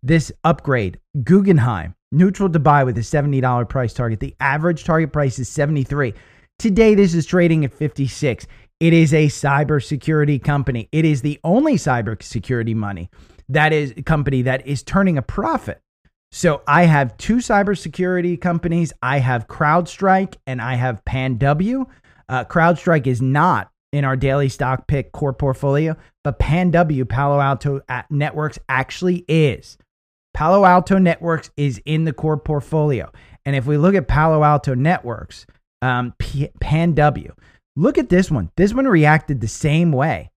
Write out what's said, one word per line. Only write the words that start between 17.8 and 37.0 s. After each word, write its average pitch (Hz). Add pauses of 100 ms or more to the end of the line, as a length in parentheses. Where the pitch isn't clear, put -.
companies. 170
I 135
have 123
CrowdStrike 190 (100)
and 131
I 123
have 123
PanW. 143 (420)
Uh, 127
CrowdStrike 165
is 127
not 135 (220)
in 143
our 135
daily 135
stock 131
pick 139
core 139
portfolio, 143 (280)
but 143
PanW, 156
Palo 143
Alto, 139
uh, 123
Networks 147 (100)
actually 175
is. 151 (560)
Palo 185
Alto 180
Networks 170
is 143
in 156
the 156
core 156
portfolio. 147 (360)
And 139
if 127
we 147
look 175
at 180
Palo 156
Alto 147
Networks, 123 (340)
um, 123
P-, - (100)
PanW, 151 (460)